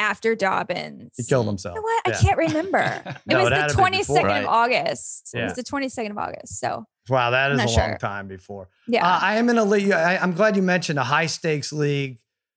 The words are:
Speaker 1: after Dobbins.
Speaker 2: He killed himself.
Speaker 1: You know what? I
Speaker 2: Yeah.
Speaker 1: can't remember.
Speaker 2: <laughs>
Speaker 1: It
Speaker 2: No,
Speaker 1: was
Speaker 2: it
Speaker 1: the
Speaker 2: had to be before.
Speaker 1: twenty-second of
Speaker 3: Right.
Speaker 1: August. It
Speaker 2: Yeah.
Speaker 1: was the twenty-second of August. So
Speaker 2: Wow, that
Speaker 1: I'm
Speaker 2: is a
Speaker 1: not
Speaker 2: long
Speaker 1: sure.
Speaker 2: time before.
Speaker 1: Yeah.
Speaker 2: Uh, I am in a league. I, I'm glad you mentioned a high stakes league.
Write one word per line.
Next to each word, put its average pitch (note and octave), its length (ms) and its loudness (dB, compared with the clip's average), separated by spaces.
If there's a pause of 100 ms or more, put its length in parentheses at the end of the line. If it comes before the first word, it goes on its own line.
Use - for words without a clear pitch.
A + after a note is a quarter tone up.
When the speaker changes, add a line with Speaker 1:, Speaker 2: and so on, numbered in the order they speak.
Speaker 1:
after G#3+ 340 0
Dobbins. E3 840 -4
Speaker 2:
He B2 60 -6
killed A#2+ 240 2
himself. G2+ 300 -6
Speaker 1:
You A4 40 -8
know G#4 40 -10
what? A4+ 220 -2
I F#4 40 0
Speaker 2:
Yeah. - 80 -2
Speaker 1:
can't G4 200 4
remember. D#4 400 0
Speaker 2:
<laughs> G#2+ 280 -2
Speaker 1:
It - 100 -12 (100)
Speaker 2:
No, - 120 2
Speaker 1:
was - 80 4
Speaker 2:
it - 40 4
Speaker 1:
the C3 60 2
Speaker 2:
had D3+ 60 2
to D3+ 60 0
be - 0 -
before. - 140 2
Speaker 1:
twenty-second F#4 480 2
of G3+ 140 0
Speaker 3:
Right. - 20 -
Speaker 1:
August. A3 880 0
It - 40 -4
Speaker 2:
Yeah. - 60 -2
Speaker 1:
was - 100 -4
the B3+ 80 -8
twenty-second C4 500 -6
of G#3 60 -10
August. - 400 -8
So - 260 -6 (240)
Speaker 2:
Wow, B2 220 2
that C3+ 220 2
Speaker 1:
I'm - 60 2
Speaker 2:
is - 40 2
a - 40 2
Speaker 1:
not A#2 140 0
Speaker 2:
long E2 100 2
Speaker 1:
sure. C#2 80 -8
Speaker 2:
time G2+ 300 -6
before. F#2+ 400 -14 (200)
Speaker 1:
Yeah. A#3 180 2
Speaker 2:
Uh, F3 160 4
I G3 140 2
am A#3 140 2
in A#3 80 4
a A3+ 60 4
league. G3+ 280 2
I, F3 240 2
I'm F3 160 0
glad G3+ 240 2
you G3 60 2
mentioned F3+ 360 0
a C3 60 2
high D3 220 2
stakes D3+ 460 -4
league. C#3+ 460 -2 (380)